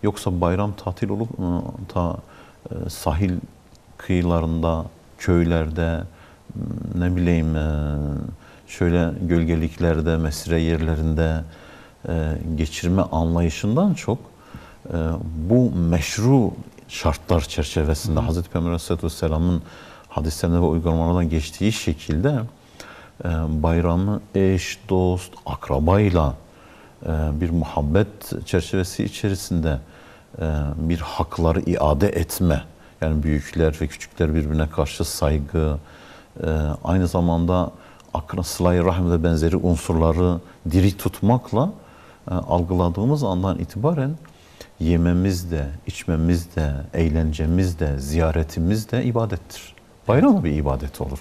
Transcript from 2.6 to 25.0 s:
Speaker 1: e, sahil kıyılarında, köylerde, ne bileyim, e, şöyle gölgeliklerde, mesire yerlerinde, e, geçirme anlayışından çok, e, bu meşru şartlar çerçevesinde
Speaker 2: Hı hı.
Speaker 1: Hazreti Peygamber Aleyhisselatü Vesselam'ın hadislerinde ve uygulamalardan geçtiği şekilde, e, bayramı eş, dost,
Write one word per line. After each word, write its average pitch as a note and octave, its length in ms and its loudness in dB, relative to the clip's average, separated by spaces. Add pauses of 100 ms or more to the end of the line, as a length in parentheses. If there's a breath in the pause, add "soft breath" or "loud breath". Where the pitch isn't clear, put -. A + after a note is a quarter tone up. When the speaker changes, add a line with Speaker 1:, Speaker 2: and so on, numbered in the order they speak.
Speaker 1:
e, - 180 -8
sahil E2+ 440 0 (640)
kıyılarında, E2 880 0 (320)
köylerde, E2 840 2 (920 loud breath)
ne F2+ 200 0
bileyim, E2+ 400 2
e, D2+ 400 0 (720 loud breath)
şöyle E2+ 440 2 (100)
gölgeliklerde, E2 960 2
mesire D#2+ 440 0
yerlerinde, D#2+ 840 0 (680 loud breath)
e, D#2+ 220 -2 (240)
geçirme F2 460 0
anlayışından E2+ 920 0
çok, - 240 -4 (760 loud breath)
e, - 0 - (560)
bu B2 220 6
meşru F2 800 2 (360)
şartlar - 540 0
çerçevesinde D#2 800 0
Speaker 2:
Hı D2+ 40 0
hı. - 20 0
Speaker 1:
Hazreti E2+ 240 -2
Peygamber E2+ 200 -2
Aleyhisselatü E2+ 360 -2
Vesselam'ın E2 560 0 (480 loud breath)
hadislerinde E2 480 0
ve F2 80 4
uygulamalardan E2 640 2
geçtiği D#2+ 420 0
şekilde, F2+ 680 -2 (840 loud breath)
e, F2 40 -2 (340)
bayramı E2+ 580 2 (140)
eş, F#2+ 440 2 (100)
dost, F2+ 440 0 (120)